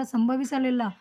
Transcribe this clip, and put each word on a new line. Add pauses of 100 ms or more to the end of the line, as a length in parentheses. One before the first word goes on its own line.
ಸಂಭವಿಸಲಿಲ್ಲ, (200)